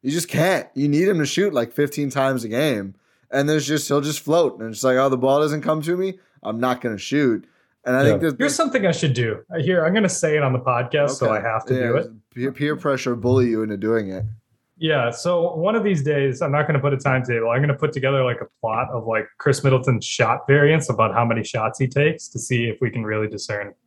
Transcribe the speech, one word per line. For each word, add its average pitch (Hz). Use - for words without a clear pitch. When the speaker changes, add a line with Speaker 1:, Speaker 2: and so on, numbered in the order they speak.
Speaker 1:
You 127
just 160
can't. 185
You 143
need 151
him 190
to 143
shoot, 185
like, 117
fifteen 143
times 135
a 113
game. 113
And 139
there's 151
just, 147
he'll 143
just 147
float. 156
And 113
it's 104
like, 127
"Oh, 135
the 131
ball 135
doesn't 151
come 156
to 170
me. 185
I'm 110
not 123
gonna 110
shoot." 131
And 127
I 139
think 143
Speaker 2:
Yeah. 160
Speaker 1:
that 135
Speaker 2:
Here's 285
something 269
I 165
should 147
do. 113
Uh, 170
here, 160
I'm 175
gonna 208
say 156
it 151
on 131
the 123
podcast, 131
so 131
Speaker 1:
Okay. 110
Speaker 2:
I 101
have 113
to 127
Speaker 1:
Yeah, 127
Speaker 2:
do 120
it. 123
Speaker 1:
peer, 127
peer 147
pressure 135
bully 110
you 110
into 107
doing 107
it. 95
Speaker 2:
Yeah, 147
so 170
one 180
of 220
these 180
days, 139
I'm 151
not 151
gonna 151
put 143
a 127
timetable. 123
I'm 123
gonna 147
put 147
together, 135
like, 120
a -
plot 117
of, 113
like, 110
Chris 135
Middleton's 127
shot 120
variants 147
about 110
how 117
many 117
shots 110
he 131
takes 151
to -
see 117
if -
we 117
can 117
really 107
discern 104